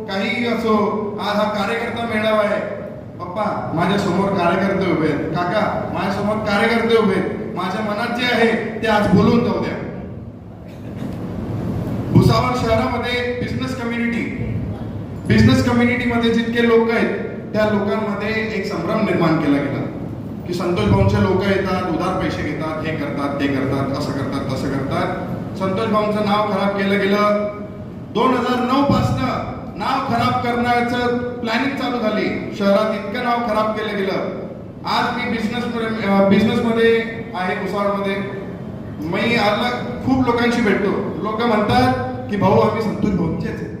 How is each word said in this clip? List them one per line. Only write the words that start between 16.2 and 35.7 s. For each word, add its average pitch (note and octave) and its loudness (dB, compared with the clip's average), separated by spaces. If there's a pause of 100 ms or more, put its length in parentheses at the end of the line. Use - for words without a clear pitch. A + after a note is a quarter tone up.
जितके A#3 2
लोक A3+ 6
आहेत, - 0 (260)
त्या G#3+ 2
लोकांमध्ये G#3 0
एक G3 -4
संभ्रम F#3 0
निर्माण E3+ 2
केला C#3+ 2
गेला B2 -2 (600)
की F3 -2
संतोष F3+ 0
भाऊंचे G3 4
लोक F#3+ 4
येतात, F#3+ 0
उधार F3+ 0
पैसे - -2
घेतात, D#3 -4
हे D#3+ -4
करतात, C#3+ -4
ते C#3 0
करतात, C3+ 0
असं - -4
करतात, C3+ -4
तसं - -2
करतात. C#3 -2 (520)
संतोष F#3+ -2
भाऊंचं G#3 2
नाव G#3 2
खराब G3 0
केलं G3 2
गेलं. G#3 2 (640)
दोन B3+ 4
हजार B3 0
नऊ C4 2
पासनं C4 0 (260)
नाव B3+ -2
खराब B3 2
करण्याचं A#3+ 2
प्लॅनिंग A#3+ -2
चालू A#3+ -2
झाली. G3+ -2
शहरात G#3 4
इतकं B3 -4
नाव A#3+ 2
खराब G#3+ 0
केलं G#3 -4
गेलं. F#3+ -2 (720)
आज A#3+ 0
मी - -4
बिझनेस, A#3+ -2 (400)